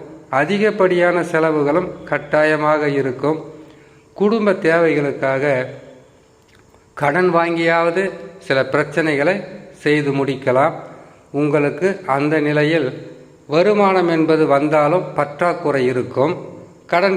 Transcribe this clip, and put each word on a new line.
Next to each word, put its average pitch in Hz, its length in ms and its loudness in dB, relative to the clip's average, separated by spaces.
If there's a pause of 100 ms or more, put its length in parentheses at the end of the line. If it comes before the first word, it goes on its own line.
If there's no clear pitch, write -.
(400)
அதிகப்படியான 180 840 2 (100)
செலவுகளும் 160 560 0 (160)
கட்டாயமாக 151 840 0
இருக்கும். 139 500 -2 (840)
குடும்ப 208 360 2 (100)
தேவைகளுக்காக 143 800 0 (1600)
கடன் 175 320 2
வாங்கியாவது 170 720 2 (440)
சில 135 140 2
பிரச்சனைகளை 151 760 0 (480)
செய்து 147 340 2
முடிக்கலாம். 135 560 0 (640)
உங்களுக்கு 147 500 0 (180)
அந்த 143 340 0
நிலையில் 151 440 0 (680)
வருமானம் 190 640 2
என்பது 156 300 2
வந்தாலும் 151 680 2
பற்றாக்குறை 147 720 -2
இருக்கும். 127 480 -2 (520)
கடன் 190 300 2